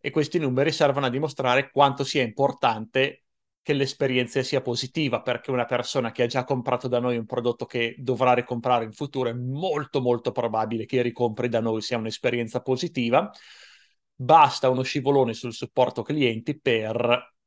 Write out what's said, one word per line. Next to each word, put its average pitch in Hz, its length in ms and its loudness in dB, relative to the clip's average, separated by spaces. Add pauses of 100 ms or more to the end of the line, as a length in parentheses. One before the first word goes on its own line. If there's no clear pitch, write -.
E 147 100 -6
questi 151 280 -2
numeri 139 340 0
servono 139 340 2
a 123 40 0
dimostrare 135 600 0
quanto 139 340 2
sia 135 180 -2
importante 123 1000 0 (380)
che 151 120 -2
l'esperienza 135 680 0
sia 135 180 -2
positiva, 123 640 -4
perché 123 300 -4
una 123 140 0
persona 123 440 -2
che 123 140 0
ha - 20 0
già 123 160 -2
comprato 127 460 -2
da 123 100 0
noi 123 180 0
un 113 100 -6
prodotto 120 380 -4
che 117 340 -4
dovrà 127 340 2
ricomprare 120 520 0
in 110 80 -12
futuro 135 380 -4
è - 20 -8
molto, 139 680 -4
molto 123 320 0
probabile 113 520 -2
che 127 160 0
ricompri 120 480 -2
da 117 120 0
noi 113 200 -2
se 113 140 -4
ha 117 40 0
un'esperienza 117 600 -2
positiva. 131 680 0 (840)
Basta 139 540 6
uno 127 140 0
scivolone 131 500 2
sul 117 200 -8
supporto 123 500 -2
clienti 131 580 -2
per 117 720 0 (120)